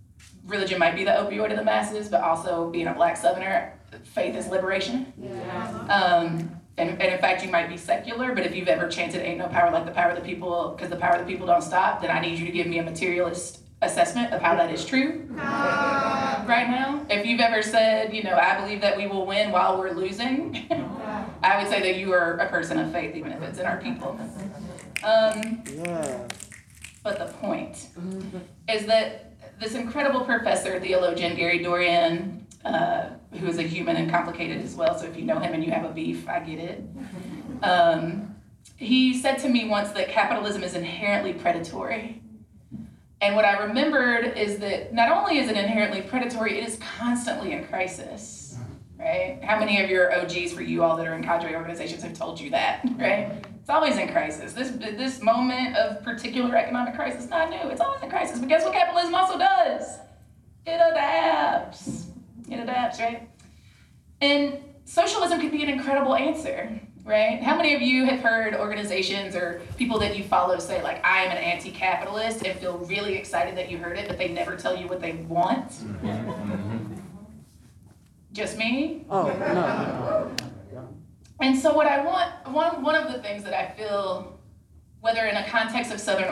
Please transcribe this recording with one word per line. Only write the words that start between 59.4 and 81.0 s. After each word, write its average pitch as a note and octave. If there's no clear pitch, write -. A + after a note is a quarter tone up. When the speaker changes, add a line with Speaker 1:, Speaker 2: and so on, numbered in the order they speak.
Speaker 1:
It E4
adapts. -
It B3
adapts, A#3+
right? A3+
And C#4+
socialism F4
could D#4
be D4+
an C#4+
incredible C4+
answer, C4+
right? G#3+
How D#4
many D#4
of B3+
you B3+
have C4
heard A3+
organizations G3
or E3+
people A#3+
that G3+
you G3
follow F3
say, -
like, -
"I F#3
am F#3
an -
anti-capitalist," -
and F#3
feel F3+
really G3
excited F3+
that F3+
you E3+
heard F3
it, G3+
but -
they F3+
never E3+
tell F3+
you F3+
what F3+
they E3
want? E3+
Speaker 4:
Mm-hmm. G#2
Speaker 1:
Just G#3
me? B3+
Speaker 3:
Oh, F#3
no. -